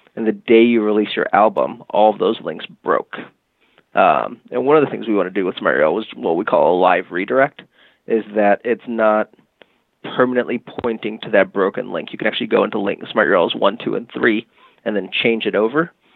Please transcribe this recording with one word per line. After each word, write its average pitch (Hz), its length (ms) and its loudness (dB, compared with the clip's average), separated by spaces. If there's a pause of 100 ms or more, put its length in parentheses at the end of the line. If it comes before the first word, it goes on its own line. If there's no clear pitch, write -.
(160)
And 117 100 -6
the 107 60 0
day 113 320 4
you 120 180 2
release 104 320 0
your - 200 -2
album, 101 560 2
all 107 240 4
of 101 60 -8
those 101 200 0
links 78 260 -10
broke. - 500 -4 (800)
Um, 76 440 2 (100)
and 123 160 -4
one 147 120 4
of 143 80 4
the - 40 0
things 107 200 -8
we 110 40 0
want 95 140 0
to 95 120 -6
do 95 60 0
with 92 120 -4
Smart 85 180 0
U 67 60 2
R 76 60 4
L 78 60 2
was 107 220 -4
what 90 220 -2
we 104 80 -2
call 78 280 4
a 90 60 2
live 90 320 2
redirect, 123 520 -2 (440)
is 113 160 -2 (100)
that 104 300 2
it's 117 240 -4
not 110 420 0 (840)
permanently 123 480 -2 (180)
pointing 110 380 -6
to - 120 -14
that 95 200 2
broken 98 400 -2
link. 85 220 -8
You 107 40 -12
can 110 100 -2
actually 113 200 -4
go 107 160 2
into 104 160 -4
link, 98 220 -4 (100)
Smart 110 160 2
U 82 60 2
R 92 100 6
Ls 107 100 0
one, 104 240 0
two, 107 180 -6
and 107 140 -8
three, 117 380 -2 (380)
and 107 100 -4
then 95 160 -4
change 113 340 -2
it 104 80 -4
over. 120 380 0 (240)